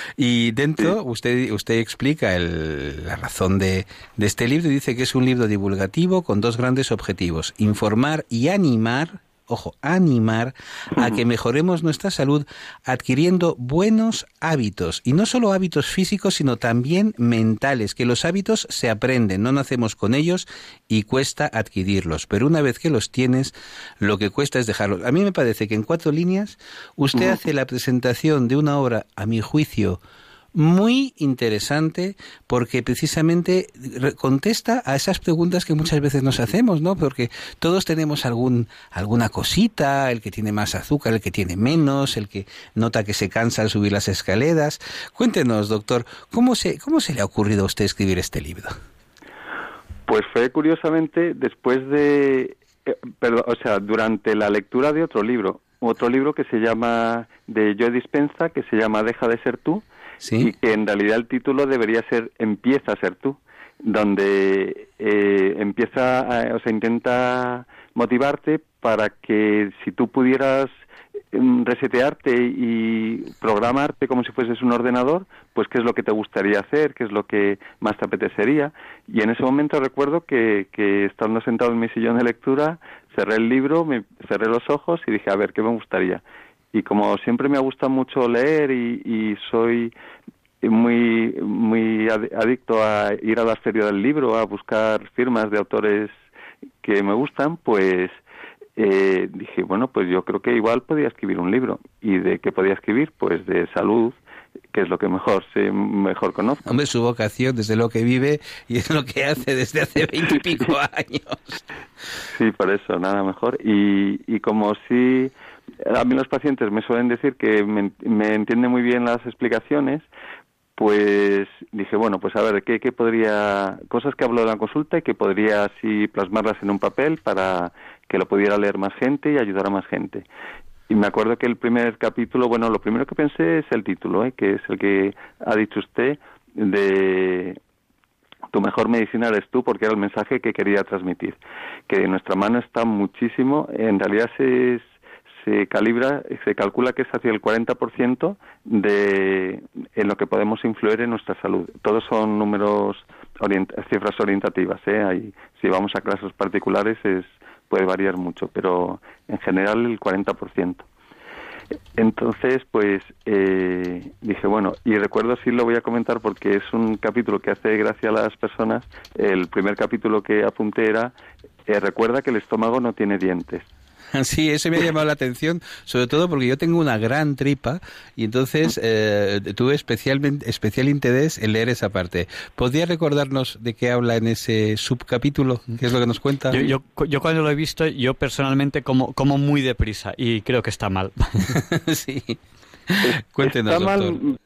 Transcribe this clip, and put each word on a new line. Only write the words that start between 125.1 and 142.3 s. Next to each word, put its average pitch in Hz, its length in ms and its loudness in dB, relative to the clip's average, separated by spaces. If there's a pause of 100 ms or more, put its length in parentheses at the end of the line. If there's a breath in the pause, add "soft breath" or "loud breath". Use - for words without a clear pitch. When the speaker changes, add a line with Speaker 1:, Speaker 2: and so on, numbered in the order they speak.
Speaker 2:
podría 104 520 2
así 104 420 -2
plasmarlas 104 560 -2
en 101 80 0
un 98 80 0
papel 147 440 -2
para 95 480 -2 (380 loud breath)
que 95 80 0
lo 92 100 2
pudiera 101 300 2
leer 101 200 0
más 98 180 -4
gente 139 360 0
y 147 60 2
ayudar 98 300 0
a - 40 0
más 98 160 -2
gente? 92 360 -6 (640 loud breath)
Y 117 60 2
me 104 120 4
acuerdo 110 300 2
que - 80 -2
el 120 100 0
primer 120 420 0
capítulo, 123 520 0
bueno, 117 200 2
lo 107 100 2
primero 120 260 0
que - 100 -10
pensé 165 440 0
es 147 120 -4
el 113 120 0
título, 95 420 -2
¿eh? 127 100 -4
Que 98 200 0
es - 140 -6
el 101 100 -4
que 101 340 2 (320 loud breath)
ha 110 100 0
dicho 107 240 0
usted, 127 380 -2 (360 loud breath)
de 95 1040 0 (920)
"Tu - 80 0
mejor 101 300 0
medicina 117 400 0
eres 104 220 0
tú", 127 120 0
porque 110 220 0
era 107 80 2
el 104 60 0
mensaje 104 420 -2
que 113 100 -2
quería 101 320 0
transmitir, 92 520 -6 (520 loud breath)
que 98 120 2
de 95 100 2
nuestra 95 260 -2